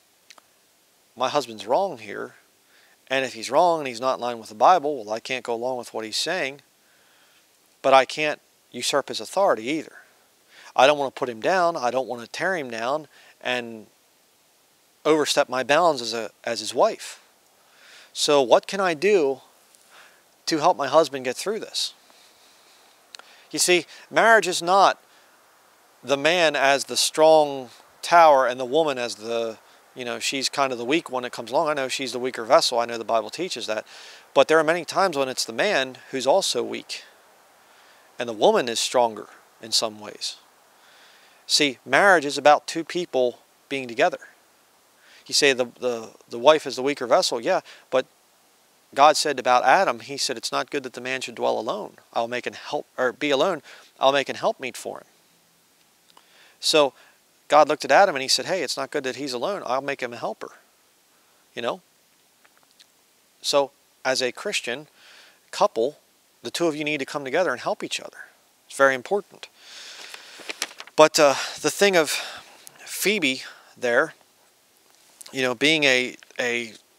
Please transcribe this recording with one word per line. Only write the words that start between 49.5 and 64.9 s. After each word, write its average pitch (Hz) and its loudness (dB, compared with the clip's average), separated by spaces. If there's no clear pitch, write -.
Adam, 139 4
he 135 -14
said, 127 -6
"It's - -10
not 139 -6
good 143 -6
that 127 -12
the 123 -16
man 127 -6
should 117 -12
dwell 120 0
alone. 147 -8
I'll 117 -2
make 120 -6
an 107 -10
help, - -10
or 127 0
be 147 -4
alone. 156 0
I'll 135 6
make 139 2
an 135 -6
helpmeet 135 -6
for - -12
him." - -20
So 147 0
God 147 6
looked 151 -4
at 131 0
Adam 175 6
and 131 -4
he 131 -6
said, 127 -2
"Hey, 170 -4
it's - -6
not 135 -8
good 143 -4
that 123 -6
he's 135 -8
alone. 151 -6
I'll 131 -4
make 139 -8
him 120 -8
a 120 -14
helper." 165 -12
You 120 -10
know? 143 -6
So 143 0
as 131 -2
a 123 -2
Christian 147 -8